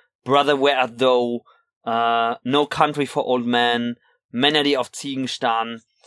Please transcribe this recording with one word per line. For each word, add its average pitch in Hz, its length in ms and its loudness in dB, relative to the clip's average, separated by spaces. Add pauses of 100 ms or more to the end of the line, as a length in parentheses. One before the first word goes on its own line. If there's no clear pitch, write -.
(240)
Brother, 139 360 2
Where 139 180 2
Art 120 200 -2
Thou, 123 460 2 (400)
äh, 117 580 0
No 143 240 0
Country 147 400 0
for - 200 -4
Old 123 200 0
Men, 120 500 0 (340)
Männer, 143 340 0
die 143 140 0
auf 120 120 -4
Ziegen 135 380 -8
starren. 113 540 -4 (240)